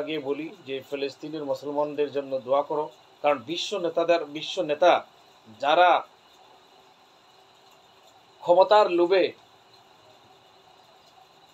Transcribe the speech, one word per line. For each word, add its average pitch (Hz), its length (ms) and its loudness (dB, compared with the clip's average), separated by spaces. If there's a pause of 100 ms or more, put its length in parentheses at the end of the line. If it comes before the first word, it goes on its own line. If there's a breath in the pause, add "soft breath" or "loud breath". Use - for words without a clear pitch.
গিয়ে 151 220 -6
বলি 147 180 -6 (200)
যে 135 80 -8 (140)
ফিলিস্তিনের 143 640 -8
মুসলমানদের 147 640 -4
জন্য 139 160 -6 (160)
দোয়া 139 220 2
করো। 151 160 -4 (360)
কারণ 147 160 2 (120)
বিশ্ব 170 220 -8 (140)
নেতাদের, 165 360 0 (140)
বিশ্ব 156 200 -12 (140)
নেতা 151 240 4 (680)
যারা 165 260 4 (2500)
ক্ষমতার 190 440 6 (120)
লোভে, 175 260 4 (2250)